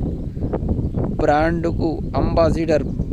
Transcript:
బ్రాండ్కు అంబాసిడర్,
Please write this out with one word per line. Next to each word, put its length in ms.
బ్రాండ్కు 680
అంబాసిడర్, 640